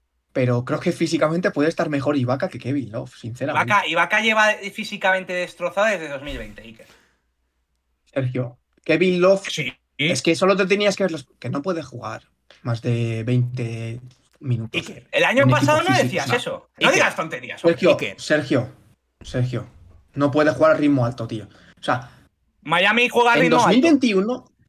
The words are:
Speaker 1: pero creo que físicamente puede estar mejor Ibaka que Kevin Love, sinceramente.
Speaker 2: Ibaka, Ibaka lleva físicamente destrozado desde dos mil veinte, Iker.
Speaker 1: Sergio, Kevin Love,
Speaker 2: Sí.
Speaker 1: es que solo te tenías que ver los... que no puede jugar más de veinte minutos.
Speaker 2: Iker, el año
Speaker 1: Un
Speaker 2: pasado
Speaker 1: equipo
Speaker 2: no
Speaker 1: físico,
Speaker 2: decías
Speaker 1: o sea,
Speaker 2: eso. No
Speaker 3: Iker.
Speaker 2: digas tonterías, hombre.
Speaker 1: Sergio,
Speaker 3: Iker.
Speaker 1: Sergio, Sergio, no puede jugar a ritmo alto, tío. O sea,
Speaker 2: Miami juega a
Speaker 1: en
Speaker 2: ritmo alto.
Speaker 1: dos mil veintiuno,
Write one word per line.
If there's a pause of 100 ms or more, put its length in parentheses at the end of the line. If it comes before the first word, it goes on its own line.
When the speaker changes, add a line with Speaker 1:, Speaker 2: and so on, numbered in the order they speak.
(340)
Speaker 1:
pero
creo
que
físicamente
puede
estar
mejor
Ibaka
que
Kevin
Love,
sinceramente.
Speaker 2:
Ibaka,
Ibaka
lleva (260)
físicamente
destrozado
desde
dos
mil
veinte,
Iker. (1160)
Speaker 1:
Sergio, (260)
Kevin
Love,
Speaker 2:
Sí. (260)
Speaker 1:
es
que
solo
te
tenías
que
ver
los... (140)
que
no
puede
jugar (400)
más
de
veinte (380)
minutos.
Speaker 2:
Iker,
el
año
Speaker 1:
Un
Speaker 2:
pasado
Speaker 1:
equipo
Speaker 2:
no
Speaker 1:
físico,
Speaker 2:
decías
Speaker 1:
o
sea,
Speaker 2:
eso. (280)
No
Speaker 3:
Iker.
Speaker 2:
digas
tonterías,
hombre.
Speaker 1:
Sergio,
Speaker 3:
Iker.
Speaker 1:
Sergio, (520)
Sergio, (460)
no
puede
jugar
a
ritmo
alto,
tío. (320)
O
sea, (500)
Speaker 2:
Miami
juega
a
Speaker 1:
en
Speaker 2:
ritmo
alto.
Speaker 1:
dos
mil
veintiuno, (240)